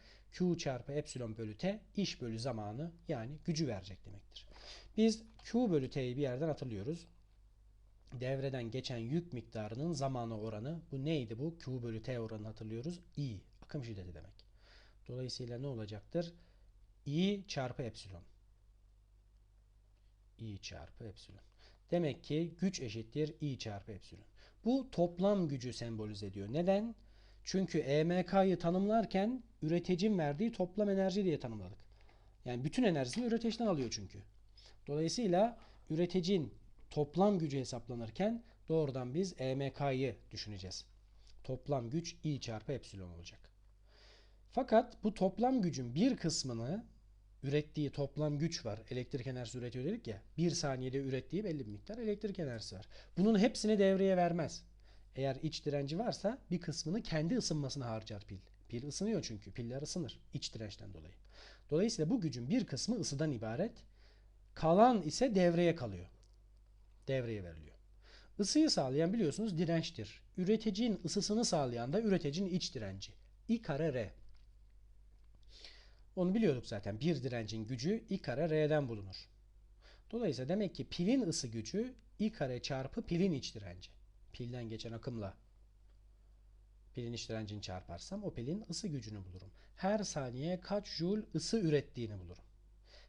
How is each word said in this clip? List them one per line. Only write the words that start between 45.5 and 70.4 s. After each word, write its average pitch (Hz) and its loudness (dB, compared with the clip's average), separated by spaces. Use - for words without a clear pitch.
gücün 127 0
bir 226 6
kısmını 139 -2
ürettiği 147 0
toplam 147 0
güç 165 -2
var. 104 -4
Elektrik 123 -4
enerjisi 127 -6
üretiyor 123 -4
dedik 214 -4
ya. 104 -6
Bir 165 4
saniyede 131 0
ürettiği 135 -2
belli 160 -2
bir 110 -6
miktar 196 -10
elektrik 208 -2
enerjisi 117 -4
var. 101 -12
Bunun 208 8
hepsini 214 4
devreye 190 6
vermez. 170 2
Eğer 131 0
iç 151 -4
direnci 143 0
varsa 220 0
bir 175 2
kısmını 165 -2
kendi 165 2
ısınmasına 139 0
harcar 107 -6
pil. 101 -10
Pil 120 -6
ısınıyor 190 0
çünkü. 101 -10
Piller 123 -6
ısınır 151 -6
iç - -6
dirençten 104 -10
dolayı. 80 -16
Dolayısıyla 165 2
bu 233 2
gücün 123 -2
bir 208 4
kısmı 196 -2
ısıdan 151 0
ibaret. 123 -2
Kalan 202 8
ise 202 2
devreye 170 6
kalıyor. 95 -6
Devreye 117 0
veriliyor. 78 -14
Isıyı 302 6
sağlayan 156 4
biliyorsunuz 196 2
dirençtir. 160 0
Üretecin 214 2